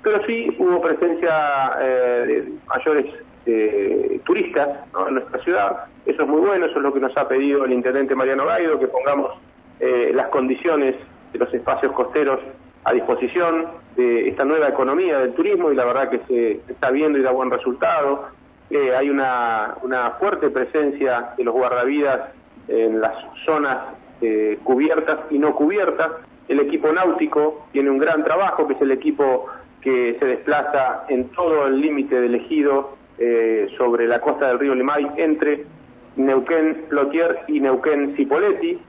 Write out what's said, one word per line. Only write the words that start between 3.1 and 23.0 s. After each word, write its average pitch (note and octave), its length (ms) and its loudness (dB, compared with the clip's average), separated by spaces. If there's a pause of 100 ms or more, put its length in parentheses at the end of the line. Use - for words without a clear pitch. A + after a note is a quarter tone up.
eh, G#2+ 800 0
turistas, E3+ 420 0 (240)
¿no? F#2+ 160 -2
en C3+ 80 -2
nuestra - 240 -6
ciudad. - 460 -2 (200)
Eso - 180 0
es C3 40 0
muy D3+ 140 2
bueno, F#3+ 240 2
eso D#3 120 -2
es C#3 60 0
lo C#3 100 0
que C3+ 60 0
nos C3 160 -2
ha C#3 120 0
pedido C3+ 360 2
el B2+ 80 0
intendente C3 420 0
Mariano C3+ 320 0
Gaido, E3 340 0
que C3 80 0
pongamos, C3+ 440 -2 (480)
eh, B2+ 340 2
las - 140 0
condiciones C3 680 0 (360)
de A2+ 80 -8
los B2 140 -2
espacios C3+ 400 -2
costeros C3+ 460 0 (440)
a A#2+ 80 0
disposición D#3+ 760 0 (280)
de A#2+ 320 2
esta - 160 -2
nueva D3+ 240 2
economía C#3+ 520 0
del B2 140 0
turismo, F3 380 2
y C3+ 40 2
la B2+ 100 2
verdad B2+ 240 0
que B2 180 -2
se A#2+ 440 -2
está C3 200 -2
viendo D3 260 2
y C3+ 40 2
da C3 100 2
buen B2+ 180 0
resultado. C#3 800 -2 (420)
Eh, C#3 240 2
hay C#3+ 160 2
una, B2 720 0
una B2 360 -2
fuerte G3 300 0
presencia C3+ 880 -2
de A#2 80 -4
los A#2 80 0
guardavidas B2+ 800 0 (360)
en A2+ 320 2
las A2 140 0 (320)